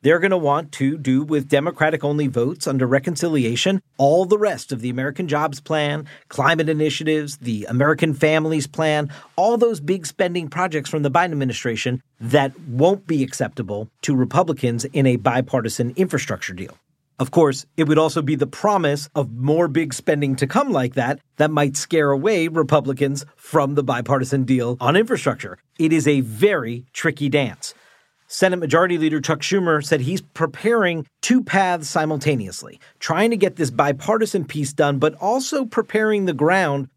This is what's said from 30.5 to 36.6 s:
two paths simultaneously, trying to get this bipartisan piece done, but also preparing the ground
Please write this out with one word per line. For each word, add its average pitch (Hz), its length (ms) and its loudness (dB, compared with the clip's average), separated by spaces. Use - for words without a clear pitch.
two 247 220 2
paths 180 440 0
simultaneously, 143 920 -4
trying 190 320 0
to 233 60 -2
get 190 180 0
this 143 160 -2
bipartisan 156 760 0
piece 147 280 -6
done, 143 260 2
but 151 220 2
also 262 440 -2
preparing 214 600 -2
the 175 100 -2
ground 147 640 0